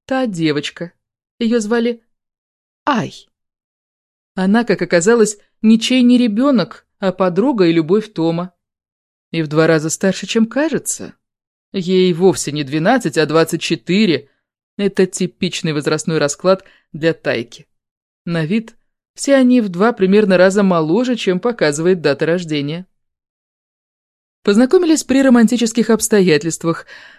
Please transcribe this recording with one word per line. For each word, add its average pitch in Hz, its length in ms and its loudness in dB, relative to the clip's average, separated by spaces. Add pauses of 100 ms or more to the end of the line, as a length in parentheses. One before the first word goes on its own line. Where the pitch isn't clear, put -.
та 262 200 -4
девочка. 165 680 -4 (460)
Ее 233 220 0
звали 233 420 -4 (840)
Ай. 220 440 -4 (1040)
Она, 202 300 0
как 185 180 -2
оказалось, 190 560 2 (240)
ничей 226 400 2
не 247 160 4
ребенок, 240 680 0 (140)
а 190 140 -2
подруга 190 540 0
и 165 60 4
любовь 175 400 0
Тома. 165 400 -4 (800)
И 165 100 -4
в 156 60 -4
два 156 200 0
раза 160 220 0
старше, 190 380 -4
чем 226 180 0
кажется. 269 680 -6 (580)
Ей 185 400 2
вовсе 165 400 0
не 147 120 -6
двенадцать, 160 520 -2
а 156 80 2
двадцать 160 380 0
четыре. 175 680 0 (480)
Это 196 300 0
типичный 175 680 -6
возрастной 156 460 -4
расклад 175 460 0 (280)
для 160 220 -2
тайки. - 520 -8 (600)
На 170 180 -4
вид 220 320 -4 (380)
все 277 220 0
они 247 260 4
в 202 80 -6
два 208 240 0
примерно 190 420 2
раза 190 260 4
моложе, 190 540 0
чем 185 240 -4
показывает 170 640 -2
дата 147 240 0
рождения. 160 600 -4 (1600)
Познакомились 277 600 2
при 277 200 0
романтических 240 680 2
обстоятельствах. 170 960 0 (340)